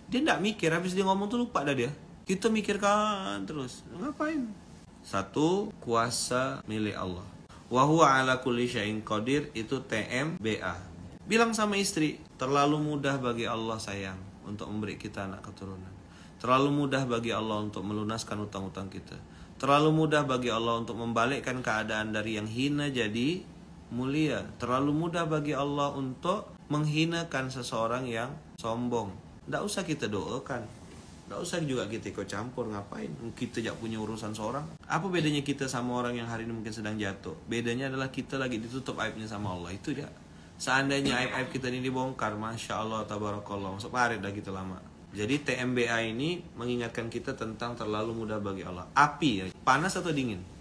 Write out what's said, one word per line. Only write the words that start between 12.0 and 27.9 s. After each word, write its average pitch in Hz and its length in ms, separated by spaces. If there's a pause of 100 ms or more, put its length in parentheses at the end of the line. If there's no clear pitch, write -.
"Terlalu 143 420
mudah 143 400
bagi 117 300
Allah, 113 320
sayang, 98 400 (240)
untuk 101 240
memberi 104 320
kita 104 260
anak 95 220
keturunan. 95 420 (480)
Terlalu 143 460
mudah 135 240
bagi 117 240
Allah 107 320
untuk 104 240
melunaskan 107 560
utang-utang 95 480
kita. - 240 (400)
Terlalu 151 480
mudah 151 240
bagi 123 240
Allah 117 320
untuk 113 160
membalikkan 120 640
keadaan 110 480
dari 107 240
yang 104 100
hina 143 460
jadi 123 500 (540)
mulia. 135 480 (160)
Terlalu 131 320
mudah 170 340
bagi 151 300
Allah 143 400
untuk 139 560 (180)
menghinakan 151 800
seseorang 123 560